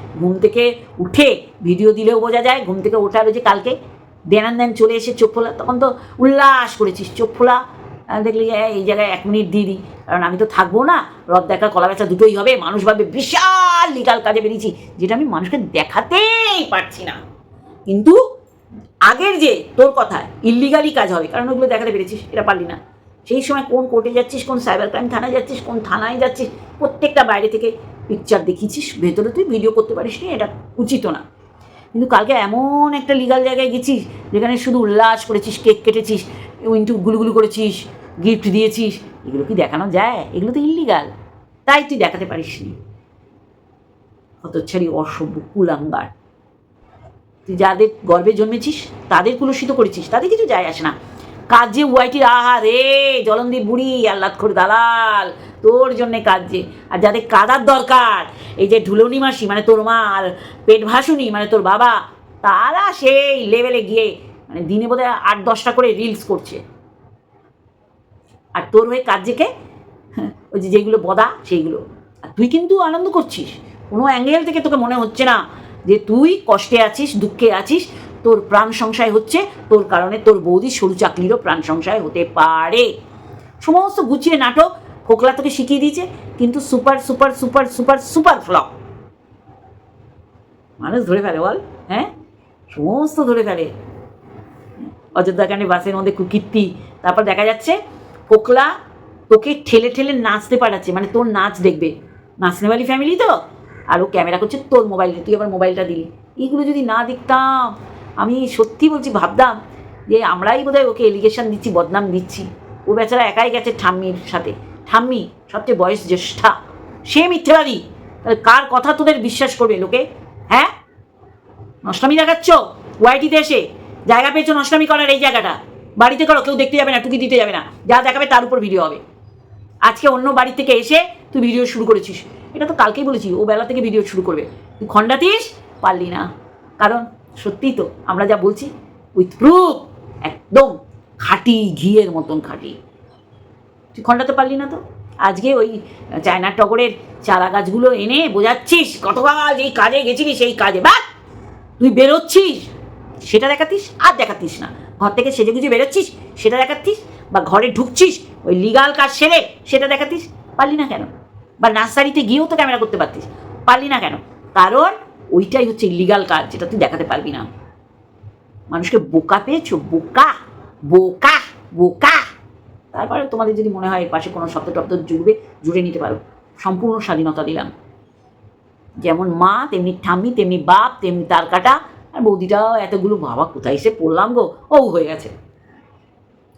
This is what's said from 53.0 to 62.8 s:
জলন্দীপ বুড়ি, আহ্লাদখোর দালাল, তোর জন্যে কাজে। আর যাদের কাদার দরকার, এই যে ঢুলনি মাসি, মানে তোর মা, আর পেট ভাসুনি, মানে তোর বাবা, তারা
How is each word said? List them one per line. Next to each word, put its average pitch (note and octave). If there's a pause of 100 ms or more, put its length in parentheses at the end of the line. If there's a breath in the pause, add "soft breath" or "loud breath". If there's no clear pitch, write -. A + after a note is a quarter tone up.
জলন্দীপ A#3+
বুড়ি, B3
আহ্লাদখোর G3
দালাল, G#3+ (340 loud breath)
তোর B3
জন্যে A#3
কাজে। F#3 (260 loud breath)
আর F#3
যাদের G#3
কাদার A3
দরকার, B3 (320 loud breath)
এই G3
যে A3
ঢুলনি A3
মাসি, C4
মানে G3+
তোর G#3+
মা, A3+ (180)
আর F#3 (300 loud breath)
পেট A3
ভাসুনি, C4+
মানে G#3
তোর G#3+
বাবা, G#3+ (500)
তারা C#4+